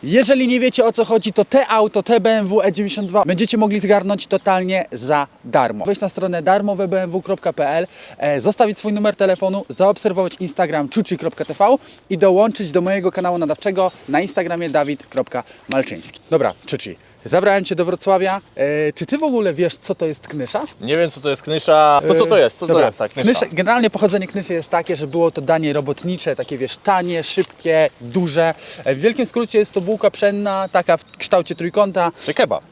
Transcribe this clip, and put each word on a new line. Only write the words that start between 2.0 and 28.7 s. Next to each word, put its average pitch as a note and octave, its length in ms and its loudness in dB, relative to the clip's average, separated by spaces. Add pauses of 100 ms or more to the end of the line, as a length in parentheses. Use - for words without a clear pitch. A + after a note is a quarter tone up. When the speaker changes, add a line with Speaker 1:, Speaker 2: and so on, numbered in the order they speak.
Speaker 1:
te A#3 180 2
B A3 100 2
M G#3+ 180 0
W G#3 160 2
E G3+ 80 2
dziewięćdziesiąt G3+ 360 -4
dwa F#3 160 2
będziecie F#3 340 0
mogli G#3 220 2
zgarnąć G3 460 0
totalnie F#3 680 0
za C#3 340 0 (180)
darmo. A#2 400 0
Wejść G3+ 160 -2
na G3+ 80 -4
stronę F3 340 -4
darmowe G3 460 0
B F#3 140 -2
M F3+ 80 -6
W F3 120 -4
kropka F#3 300 -4
P - 180 -2
L, E3 160 -2 (320)
e, C#3+ 220 0
zostawić G#3 380 0
swój G#3+ 140 -4
numer G#3 240 0
telefonu, F#3+ 520 0
zaobserwować F#3+ 720 0
Instagram D#3 480 -2
czuci F#3 300 -2
kropka - 260 -6
T D3+ 100 -8
V A#3 220 4 (340)
i F#3+ 80 -2
dołączyć G3 540 2
do F3+ 80 4
mojego F#3 320 -2
kanału F3+ 260 -2
nadawczego F3+ 520 -2 (180)
na B3+ 120 -2
Instagramie E3+ 500 -4
dawid C#3+ 360 -2
kropka B2 360 -6 (260)
malczyński. B2+ 520 -4 (100)
Dobra, C3+ 240 0 (120)
Czuci, G2+ 300 -10 (280)
zabrałem F#3+ 400 2
Cię F#3+ 100 -4
do E3+ 100 0
Wrocławia. F#3+ 560 0 (160)
E, D3+ 360 -2
czy - 140 -8
Ty C#4+ 120 -4
w D#4 40 -2
ogóle A3+ 320 0
wiesz, E3+ 220 -2
co - 180 -8
to E3+ 120 -4
jest D3+ 220 -8
knysza? D3+ 340 -6 (180)
Speaker 2:
Nie C3 160 -2
wiem, E3 140 2
co C3+ 100 -14
to C#3+ 100 -2
jest C#3 120 -4
knysza. D3+ 680 4
To F3+ 60 4
co E3 120 4
to E3 120 4
Speaker 1:
E, - 40 6
Speaker 2:
jest? - 160 2
Co F3 80 -6
to E3 60 0
Speaker 1:
dobra. D3+ 140 4
Speaker 2:
jest A2+ 120 -4
ta G#2+ 100 -2
knysza? G3 220 0
Speaker 1:
Knysze-, - 240 0
generalnie A3 360 2
pochodzenie F#3+ 360 0
knyszy F#3+ 280 -8
jest E3 160 -6
takie, E3+ 260 -2
że D3 100 -6
było E3 240 0
to D#3 120 -8
danie D#3+ 300 0
robotnicze, D3 640 -4
takie, B2+ 220 -8
wiesz, B2 180 -6
tanie, F3 460 0
szybkie, D#3+ 680 0 (100)
duże. D#3+ 540 0 (300)